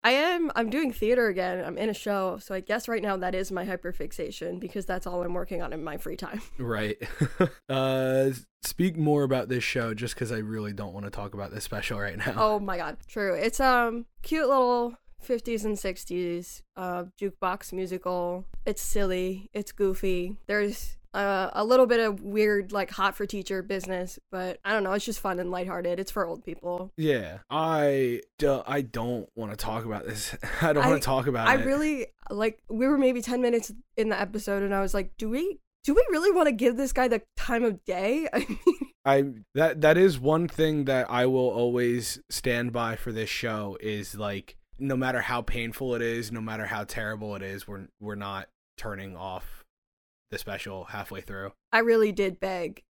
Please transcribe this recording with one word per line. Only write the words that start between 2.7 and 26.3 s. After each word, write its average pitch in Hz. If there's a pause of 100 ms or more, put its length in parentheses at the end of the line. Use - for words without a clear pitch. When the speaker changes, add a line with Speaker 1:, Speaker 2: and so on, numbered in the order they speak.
Speaker 1:
right 226
now 196
that 180
is 185
my 185
hyperfixation 180
because 185
that's 185
all 175
I'm 175
working 180
on -
in 160
my 151
free -
time. 202
<laughs> -
Speaker 2:
Right. 107 (400)
<laughs> 185 (200)
Uh, 131
s-, 127 (180)
speak 175
more 147
about 131
this 123
show 117
just 117
'cause 117
I 117
really 107
don't 98
wanna 101
talk 101
about 98
this 104
special -
right -
now. -
Speaker 1:
Oh 214
my 190
God. 156 (140)
True. 196
It's, 190
um, 240 (180)
cute 311
little 247 (260)
fifties 233
and 208
sixties, 180 (140)
uh, 180 (160)
jukebox 190
musical. 180 (200)
It's 208
silly. 190
It's 208
goofy. 190 (100)
There's, 208 (160)
uh, 196
a 208
little 254
bit 233
of 214
weird, 202
like, 196
hot 190
for 208
teacher 190
business, 185 (120)
but 185
I 196
don't 214
know. 190
It's 202
just 214
fun 185
and 180
lighthearted. 180
It's 190
for 208
old 170